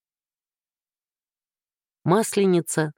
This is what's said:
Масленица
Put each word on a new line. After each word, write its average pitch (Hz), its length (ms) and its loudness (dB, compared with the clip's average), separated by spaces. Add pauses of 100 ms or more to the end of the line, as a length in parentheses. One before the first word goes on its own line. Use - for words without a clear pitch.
(2000)
Масленица 180 960 0